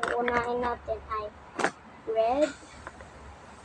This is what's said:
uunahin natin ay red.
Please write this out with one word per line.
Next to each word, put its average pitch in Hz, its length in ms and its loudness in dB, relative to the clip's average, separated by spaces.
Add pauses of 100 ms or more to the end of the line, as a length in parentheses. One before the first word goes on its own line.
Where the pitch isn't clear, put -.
(160)
uunahin 240 480 4
natin 233 360 -2 (120)
ay 214 140 -2 (840)
red. 233 440 6 (1120)